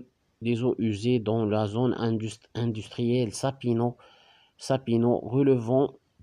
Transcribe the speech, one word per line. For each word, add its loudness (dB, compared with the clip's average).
des -2
eaux 0
usées 0
dans 0
la 0
zone 0
indust-, -4
industrielle -2
Sapino, -2
Sapino 2
relevant 2